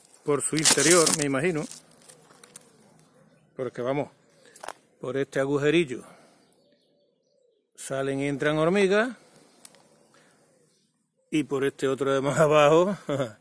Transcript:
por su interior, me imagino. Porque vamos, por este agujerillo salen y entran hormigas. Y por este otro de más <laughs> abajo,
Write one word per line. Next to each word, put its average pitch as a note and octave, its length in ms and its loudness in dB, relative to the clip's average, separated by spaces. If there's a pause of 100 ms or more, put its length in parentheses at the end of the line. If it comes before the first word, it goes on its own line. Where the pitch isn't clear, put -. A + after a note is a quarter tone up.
(240)
por C#3+ 180 -2
su - 140 -4
interior, D#3 500 4 (120)
me D3 60 -2
imagino. D3 400 -2 (1900)
Porque B2 260 -10
vamos, C3+ 260 -4 (920)
por C3 160 -8
este C#3 240 -4
agujerillo C#3+ 600 0 (1700)
salen C3+ 440 -6
y C#3+ 80 -4
entran D3 300 -2
hormigas. G3+ 580 0 (2250)
Y D3+ 140 -2
por C3+ 200 -4
este C#3 240 -4
otro C3+ 260 -2
de C3+ 60 0
más C3+ 180 -2
<laughs> - 0 -
abajo, D#3+ 580 4 (440)